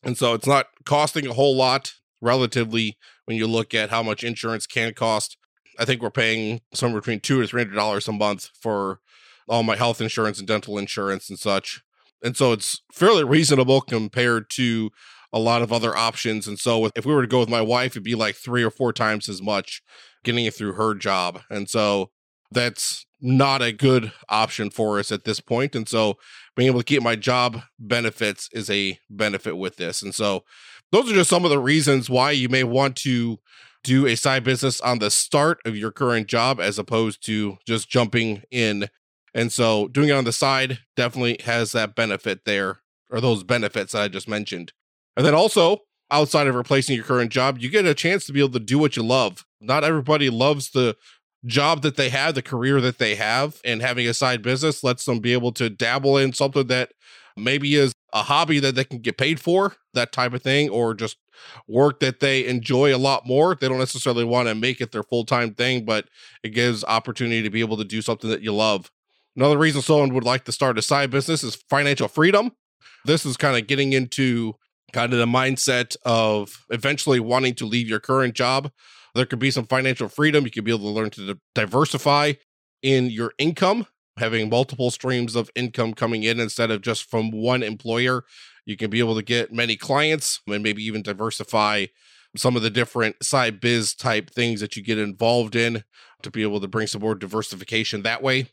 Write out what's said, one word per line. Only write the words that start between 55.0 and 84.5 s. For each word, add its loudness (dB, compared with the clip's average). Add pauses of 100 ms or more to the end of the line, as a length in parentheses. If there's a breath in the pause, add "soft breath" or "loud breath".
them -2
be 0
able 0
to -2
dabble 2
in 2
something 0
that 0 (460 loud breath)
maybe 0
is 4 (180)
a 0
hobby 2
that 2
they 0
can -8
get -4
paid 0
for, 0 (180)
that -2
type -2
of -6
thing, 2
or 0
just -6 (500 loud breath)
work 2
that 0
they 2
enjoy 2
a 2
lot 0
more. 4
They -2
don't 0
necessarily 0
wanna 2
make -2
it -6
their -6
full-time 0
thing, 0
but 0 (360 loud breath)
it -6
gives 0
opportunity -2
to -2
be -2
able -2
to -6
do -6
something -4
that -2
you -4
love. 0 (460)
Another 4
reason 2
someone 4
would 0
like 0
to -8
start 0
a 0
side 2
business 0
is -8
financial 0
freedom. 4 (540 soft breath)
This 2
is -4
kinda 2
getting 0
into 0 (360)
kind 0
of 2
the 4
mindset 0
of 0
eventually 0
wanting 0
to -8
leave -2
your -2
current 0
job. -2 (440 loud breath)
There 2
could -6
be 0
some -4
financial 0
freedom. 2
You -6
could -6
be 0
able -2
to -2
learn -2
to -10
di-, -20 (160)
diversify 2 (480)
in 2
your -4
income, 0 (320)
having 0
multiple 0